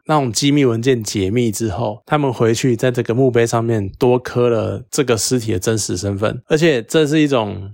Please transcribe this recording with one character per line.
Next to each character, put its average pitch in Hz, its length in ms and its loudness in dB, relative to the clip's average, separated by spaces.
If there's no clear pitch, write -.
那 156 80 0
种 135 180 0
机 143 200 0
密 147 120 4
文 117 160 2
件 123 220 2
解 95 280 -2
密 117 200 0
之 113 180 -4
后， 110 380 -6
他 151 100 0
们 143 160 0
回 113 220 2
去 120 220 0
在 127 140 0
这 120 120 -4
个 110 120 -2
墓 131 160 4
碑 117 160 2
上 113 180 0
面 107 240 -2
多 123 200 4
刻 123 300 0
了 101 420 -2
这 151 140 0
个 120 120 2
尸 127 220 -2
体 110 140 -4
的 98 60 -2
真 113 180 -2
实 104 200 -4
身 101 220 -4
份。 110 280 -4
而 160 100 2
且 147 260 2
这 156 240 2
是 156 140 2
一 151 60 4
种， 104 480 -2